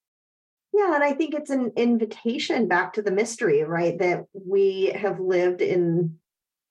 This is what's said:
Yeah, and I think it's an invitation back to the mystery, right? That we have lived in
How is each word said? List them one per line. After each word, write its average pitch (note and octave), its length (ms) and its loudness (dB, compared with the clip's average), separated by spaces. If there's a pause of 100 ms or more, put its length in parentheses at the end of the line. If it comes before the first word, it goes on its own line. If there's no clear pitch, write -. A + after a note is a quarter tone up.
(720)
Yeah, G4 220 2
and C#4+ 100 2
I C#4+ 80 2
think D4+ 220 -2
it's D4 160 -6
an B3+ 260 -2
invitation A#3 920 0
back F3+ 260 0
to G#3+ 80 -4
the G3+ 80 0
mystery, F#3+ 540 0
right? E3+ 340 -2
That F3 340 0
we F#3+ 640 0
have F#3+ 260 -4
lived F3+ 420 0
in E3+ 540 0 (540)